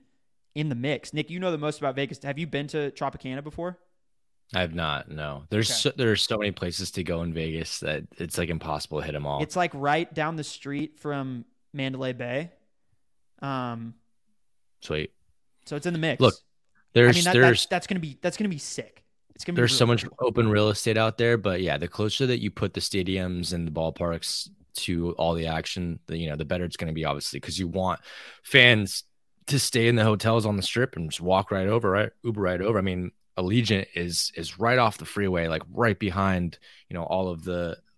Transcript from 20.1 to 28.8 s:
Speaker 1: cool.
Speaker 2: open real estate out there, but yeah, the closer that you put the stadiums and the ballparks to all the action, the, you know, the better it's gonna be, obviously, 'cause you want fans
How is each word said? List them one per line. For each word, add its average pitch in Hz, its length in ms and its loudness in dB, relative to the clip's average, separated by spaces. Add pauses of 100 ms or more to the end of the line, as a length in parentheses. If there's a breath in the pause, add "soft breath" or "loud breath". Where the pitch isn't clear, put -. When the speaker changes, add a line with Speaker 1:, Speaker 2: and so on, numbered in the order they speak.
Speaker 1:
cool. 127 100 0
Speaker 2:
open 113 220 4
real 107 200 6
estate 107 280 0
out 113 200 2
there, 120 200 4
but 92 240 0
yeah, 80 160 2
the 80 100 -4
closer 107 400 -2
that 123 120 0
you 110 120 -2
put - 220 -4
the 92 80 -6
stadiums 90 720 -2
and 85 140 -2
the 80 40 -6
ballparks 82 800 -4 (280)
to 85 360 -2
all 82 200 0
the 82 140 -2
action, 82 600 -4
the, 82 100 -6
you 82 120 -4
know, 73 60 -4
the 76 100 -4
better 90 200 -2
it's 80 120 -8
gonna 82 160 -4
be, 80 120 -4
obviously, 71 340 -4
'cause 82 200 -8
you 92 80 -2
want 92 320 -2 (440 loud breath)
fans 120 600 6 (440)